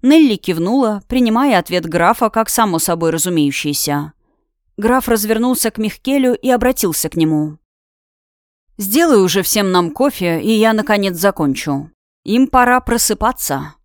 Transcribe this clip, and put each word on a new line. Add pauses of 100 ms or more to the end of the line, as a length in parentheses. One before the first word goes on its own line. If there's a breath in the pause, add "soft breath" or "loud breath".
Нелли
кивнула,
принимая
ответ
графа
как
само
собой
разумеющийся. (640)
Граф
развернулся
к
Михкелю
и
обратился
к
нему. (1200)
«Сделай
уже
всем
нам
кофе,
и
я,
наконец,
закончу. (340)
Им
пора
просыпаться». (100)